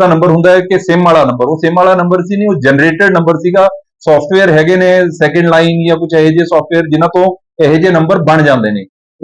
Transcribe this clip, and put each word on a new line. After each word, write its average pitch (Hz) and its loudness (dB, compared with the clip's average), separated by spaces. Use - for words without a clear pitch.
ਤਾਂ 185 2
ਨੰਬਰ 165 2
ਹੁੰਦਾ 170 2
ਹੈ 180 4
ਕਿ 185 -2
ਸਿਮ 180 0
ਵਾਲਾ 165 2
ਨੰਬਰ, 123 -2
ਉਹ 156 -4
ਸਿਮ 165 -2
ਵਾਲਾ 185 2
ਨੰਬਰ 180 -2
ਸੀ 185 -6
ਨਹੀਂ, 208 -2
ਉਹ 185 -2
ਜਨਰੇਟਡ 143 0
ਨੰਬਰ 170 0
ਸੀਗਾ। 180 0
ਸਾਫਟਵੇਅਰ 190 0
ਹੈਗੇ 160 2
ਨੇ, 185 2
ਸੈਕਿੰਡ 165 0
ਲਾਈਨ 165 0
ਜਾਂ 165 0
ਕੁਛ 165 -4
ਇਹੋ 156 2
ਜਿਹੇ 165 0
ਸਾਫਟਵੇਅਰ 165 -2
ਜਿਨ੍ਹਾਂ 156 -2
ਤੋਂ 185 0
ਇਹੋ 147 2
ਜਿਹੇ 175 0
ਨੰਬਰ 170 0
ਬਣ 156 2
ਜਾਂਦੇ 127 0
ਨੇ, 98 -8